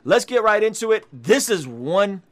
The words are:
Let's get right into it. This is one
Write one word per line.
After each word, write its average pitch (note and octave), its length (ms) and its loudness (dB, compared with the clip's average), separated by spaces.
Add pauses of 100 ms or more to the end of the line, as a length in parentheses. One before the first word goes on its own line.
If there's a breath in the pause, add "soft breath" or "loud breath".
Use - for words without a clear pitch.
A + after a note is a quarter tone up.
Let's A3 220 2
get B3 160 0
right G#3+ 220 2
into A3 280 -2
it. A3 220 0
This D#3 360 0
is E3+ 180 -2
one F3 640 -2